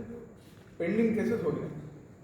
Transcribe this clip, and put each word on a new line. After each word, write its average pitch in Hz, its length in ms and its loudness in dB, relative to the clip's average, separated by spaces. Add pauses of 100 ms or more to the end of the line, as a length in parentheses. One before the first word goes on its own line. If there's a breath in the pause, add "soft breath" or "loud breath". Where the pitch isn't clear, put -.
(800 loud breath)
pending 214 380 6
cases 185 260 2
ಹೋಗಿದೆ. - 460 -2 (320)